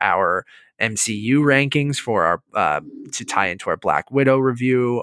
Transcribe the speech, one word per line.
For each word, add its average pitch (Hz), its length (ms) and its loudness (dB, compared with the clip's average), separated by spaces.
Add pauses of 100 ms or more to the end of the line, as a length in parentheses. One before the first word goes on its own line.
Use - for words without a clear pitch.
our 92 440 0 (340)
M 110 180 -2
C - 180 -2
U 120 260 2
rankings 143 540 2
for 104 300 0
our, 85 180 0 (100)
uh, 76 280 0 (320)
to - 100 -8
tie 98 240 0
into 92 220 -6
our 80 80 0
Black 76 340 -2
Widow 135 260 4
review. 123 640 0